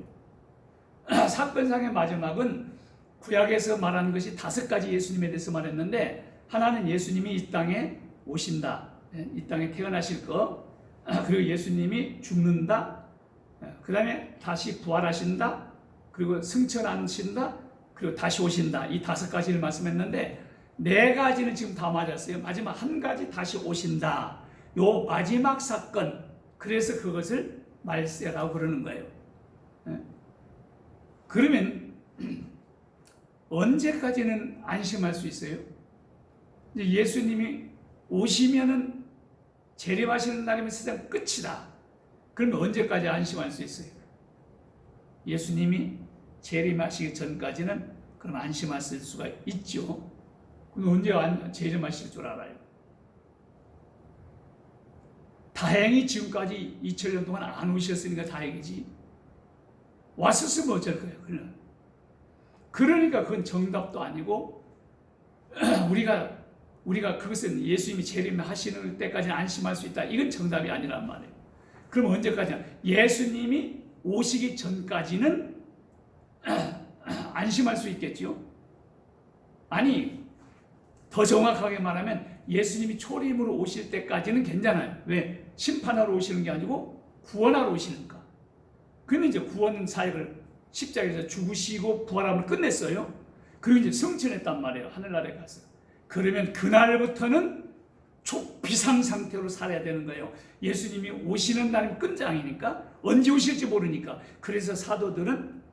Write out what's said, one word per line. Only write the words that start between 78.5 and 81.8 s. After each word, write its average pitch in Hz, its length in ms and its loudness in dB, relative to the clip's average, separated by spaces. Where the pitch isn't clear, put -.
아니, - 560 2
더 214 140 4
정확하게 214 540 4
말하면 185 480 -2